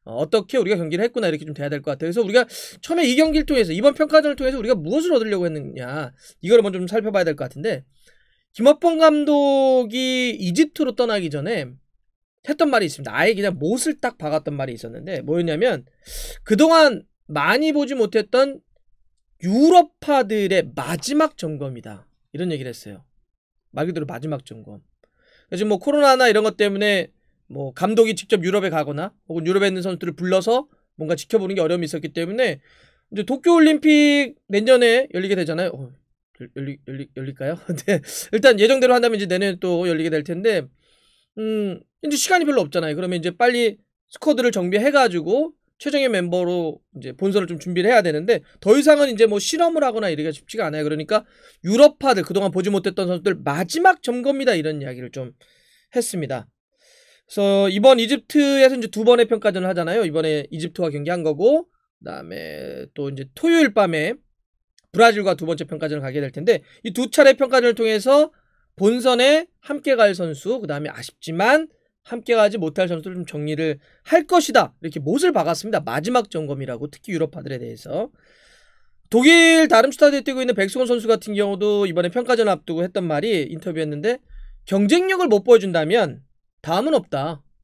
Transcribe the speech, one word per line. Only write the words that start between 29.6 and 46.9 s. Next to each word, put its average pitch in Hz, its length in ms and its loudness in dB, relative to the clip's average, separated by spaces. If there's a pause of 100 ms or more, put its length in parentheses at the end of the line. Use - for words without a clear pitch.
있는 185 140 -4
선수들을 175 320 -6
불러서 190 520 0 (300)
뭔가 156 180 -4
지켜보는 190 420 -2
게 185 40 -2
어려움이 170 240 0
있었기 156 280 -8
때문에, 180 480 -4 (520)
이제 202 120 -6
도쿄올림픽 294 1120 4 (120)
내년에 240 640 4
열리게 190 220 -2
되잖아요. 170 400 -4
어, 131 180 -16 (480)
열-, 123 160 -18
열리-, 135 220 -10 (100)
열리-, 135 280 -14
열릴까요? 135 500 -8
<laughs> 160 200 -8
네. 180 140 0 (320)
일단 226 260 4
예정대로 247 360 4
한다면 240 220 0
이제 202 100 -4
내년에 185 340 -2
또 180 280 -2
열리게 160 200 -2
될 156 160 -4
텐데, 180 380 -2 (760)
음, 214 420 -6 (220)
이제 294 140 -4
시간이 349 300 2
별로 269 160 0
없잖아요. 156 340 -4
그러면 180 220 -4
이제 175 180 -6
빨리 240 400 2 (340)
스쿼드를 247 420 0
정비해가지고 208 1000 0 (260)
최정예 277 300 -2
멤버로 180 720 -2 (160)